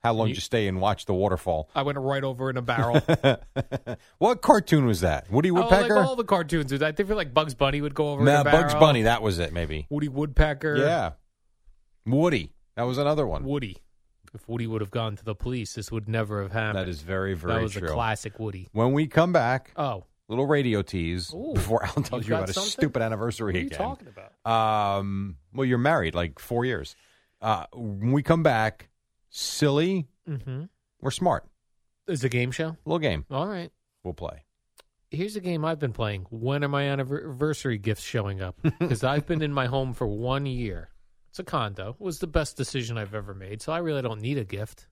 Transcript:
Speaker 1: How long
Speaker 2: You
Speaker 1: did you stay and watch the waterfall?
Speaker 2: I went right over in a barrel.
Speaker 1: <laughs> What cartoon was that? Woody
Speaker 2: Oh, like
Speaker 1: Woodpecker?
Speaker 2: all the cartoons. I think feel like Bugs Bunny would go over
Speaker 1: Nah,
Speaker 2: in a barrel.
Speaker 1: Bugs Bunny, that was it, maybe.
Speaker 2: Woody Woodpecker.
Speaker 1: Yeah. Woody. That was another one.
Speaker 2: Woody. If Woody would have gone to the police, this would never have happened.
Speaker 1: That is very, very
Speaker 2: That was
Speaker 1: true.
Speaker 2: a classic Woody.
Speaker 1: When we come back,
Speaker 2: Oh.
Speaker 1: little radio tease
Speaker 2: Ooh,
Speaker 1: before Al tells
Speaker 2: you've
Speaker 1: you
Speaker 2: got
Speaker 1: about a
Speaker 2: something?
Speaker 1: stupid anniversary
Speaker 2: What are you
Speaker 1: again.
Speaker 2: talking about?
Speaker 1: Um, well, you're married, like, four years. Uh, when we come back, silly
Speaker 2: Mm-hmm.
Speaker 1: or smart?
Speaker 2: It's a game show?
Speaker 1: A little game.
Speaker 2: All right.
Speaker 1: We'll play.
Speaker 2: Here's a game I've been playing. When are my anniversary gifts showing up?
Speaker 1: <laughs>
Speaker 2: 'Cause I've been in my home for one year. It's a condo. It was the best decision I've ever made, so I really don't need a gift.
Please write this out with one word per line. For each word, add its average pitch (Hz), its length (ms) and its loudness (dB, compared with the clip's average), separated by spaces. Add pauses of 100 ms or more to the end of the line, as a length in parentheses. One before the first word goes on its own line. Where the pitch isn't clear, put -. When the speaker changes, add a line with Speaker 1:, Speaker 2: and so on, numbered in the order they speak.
Speaker 1:
How 117 80 2
long 110 160 2
Speaker 2:
You 123 60 -2
Speaker 1:
did - 40 -6
you 92 40 -6
stay 110 260 0
and 92 120 -2
watch 98 260 0
the 101 80 0
waterfall? 90 600 0
Speaker 2:
I 143 80 0
went 139 160 -2
right 135 240 -2
over 131 260 -4
in 127 100 -4
a 123 40 -4
barrel. 120 400 2
Speaker 1:
<laughs> 139 360 4 (800)
What 226 240 4
cartoon 156 440 6
was 101 140 2
that? 80 300 0
Woody 156 200 4
Speaker 2:
Oh, 175 40 2
like - 160 4
Speaker 1:
Woodpecker? 208 280 6
Speaker 2:
all 247 180 2
the 240 80 -2
cartoons. 160 480 0
I 147 200 0
think 190 160 -2
feel 214 80 0
like 147 180 -4
Bugs 156 200 2
Bunny 143 260 0
would 143 140 -4
go 147 180 0
over 139 100 0
Speaker 1:
Nah, 139 120 8
Speaker 2:
in 147 60 6
a 143 40 4
barrel. 151 180 6
Speaker 1:
Bugs 147 120 2
Bunny, 151 280 8
that 113 200 4
was 101 160 0
it, 82 140 -2
maybe. 78 380 -4
Speaker 2:
Woody 147 180 -2
Woodpecker. 147 680 2
Speaker 1:
Yeah. 135 360 0 (960)
Woody. 131 460 0 (240)
That 117 80 -2
was 127 140 -2
another 147 280 2
one. 73 180 -4
Speaker 2:
Woody. 135 340 -4 (560)
If - 140 -18
Woody 117 180 -4
would 110 140 -2
have 101 100 -4
gone 110 260 -4
to - 80 -16
the 110 100 -4
police, 123 400 -6
this 107 180 -10
would 107 160 -2
never 107 340 0
have 95 100 -6
happened. 107 260 0
Speaker 1:
That 92 100 -2
is 78 140 -6
very, 95 320 -2
very 85 200 -2
Speaker 2:
That 113 80 2
was 110 100 -2
Speaker 1:
true. 92 160 -4
Speaker 2:
a 78 40 -2
classic 110 480 -2
Woody. 98 320 -8
Speaker 1:
When 117 200 4
we 151 140 2
come 170 260 4
back, 127 440 2
Speaker 2:
Oh. 123 280 -4 (240)
Speaker 1:
little 123 180 0
radio 127 360 4
tease 90 500 -4
Speaker 2:
Ooh, 247 220 -8
Speaker 1:
before 110 300 2
Al - 100 -4
tells - 180 -2
Speaker 2:
you've 120 120 -4
Speaker 1:
you 101 60 -4
Speaker 2:
got 117 80 2
Speaker 1:
about 95 120 -2
a - 40 -2
Speaker 2:
something? 202 160 -2
Speaker 1:
stupid 135 320 0
anniversary 110 500 -2
Speaker 2:
What 87 40 0
are 92 40 0
you 90 60 -4
Speaker 1:
again. 76 120 -8
Speaker 2:
talking 220 300 -8
about? 107 920 0
Speaker 1:
Um, 98 380 -4 (160)
well, 135 120 -2
you're 123 140 4
married, 123 380 2
like, 85 240 -4
four 120 240 -2
years. 101 320 -4 (440)
Uh, 107 340 -2
when 110 380 -2
we 143 100 4
come 165 200 4
back, 110 460 2 (420)
silly 156 760 2 (220)
Speaker 2:
Mm-hmm. 131 360 -8 (360)
Speaker 1:
or 135 100 -2
smart? 151 340 0 (640)
Speaker 2:
It's 143 160 -2
a 131 60 2
game 123 200 0
show? 160 180 -4
Speaker 1:
A 160 80 -10 (100)
little 160 120 0
game. 95 320 0
Speaker 2:
All 139 160 -4
right. 185 240 -8 (320)
Speaker 1:
We'll 87 120 -8
play. 76 300 -12 (680)
Speaker 2:
Here's 196 260 -6
a 208 40 -6
game 175 260 -2
I've 160 120 -2
been 139 140 -2
playing. 101 380 -4
When 131 340 -2
are 143 40 0
my 143 160 0
anniversary 139 960 -2
gifts 104 240 -2
showing 98 400 -2
up? 92 160 -8 (120)
Speaker 1:
<laughs> - 100 -8
Speaker 2:
'Cause 135 240 0
I've 143 220 2
been 160 160 0
in 147 100 -2
my 139 140 0
home 131 260 0
for 120 140 -4
one 123 400 -2
year. 110 420 -6 (400)
It's - 120 -20
a 185 40 -8
condo. 104 460 -4
It - 100 -14
was 185 200 -6
the 180 60 -4
best 156 300 0
decision 120 400 -4
I've 104 180 -6
ever 101 200 -8
made, 98 260 -12
so 151 120 -6
I 165 60 -2
really 156 240 -2
don't 113 200 -4
need 135 160 -2
a 117 60 -2
gift. 101 480 -10